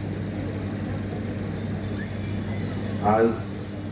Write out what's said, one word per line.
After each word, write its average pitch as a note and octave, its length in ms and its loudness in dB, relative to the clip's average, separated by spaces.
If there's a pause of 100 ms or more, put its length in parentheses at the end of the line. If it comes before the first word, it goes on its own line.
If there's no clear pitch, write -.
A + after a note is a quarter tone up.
(3000)
आज A2 260 8 (600)